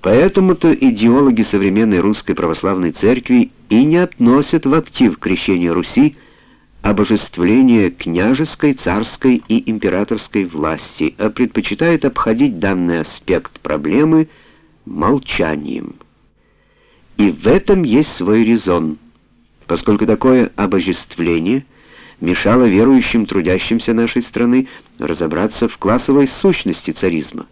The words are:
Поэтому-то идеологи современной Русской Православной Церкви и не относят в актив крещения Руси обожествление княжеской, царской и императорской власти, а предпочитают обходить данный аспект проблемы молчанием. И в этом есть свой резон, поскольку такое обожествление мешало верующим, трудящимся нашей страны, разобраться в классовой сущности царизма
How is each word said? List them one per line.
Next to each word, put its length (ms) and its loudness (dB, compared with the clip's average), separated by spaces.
Поэтому-то 680 2
идеологи 680 2
современной 580 0
Русской 360 -2
Православной 560 -2
Церкви 580 0
и 140 4
не 140 2
относят 680 2
в 80 2
актив 420 0
крещения 560 -2
Руси 420 0
обожествление 1040 2
княжеской, 840 -2
царской 760 -2
и 240 -2
императорской 760 -4
власти, 720 -6
а 140 -2
предпочитают 760 -2
обходить 540 0
данный 420 -2
аспект 600 -6
проблемы 680 0
молчанием. 1080 -4
И 140 2
в 160 -4
этом 340 4
есть 360 0
свой 260 2
резон, 560 0
поскольку 400 0
такое 500 2
обожествление 1120 -2
мешало 440 2
верующим, 600 2
трудящимся 680 -2
нашей 260 -2
страны, 460 -2
разобраться 680 -4
в 120 -8
классовой 480 2
сущности 520 -2
царизма 600 -6